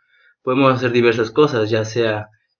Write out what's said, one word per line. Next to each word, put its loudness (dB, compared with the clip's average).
podemos 2
hacer -2
diversas 2
cosas, 0
ya -2
sea, -4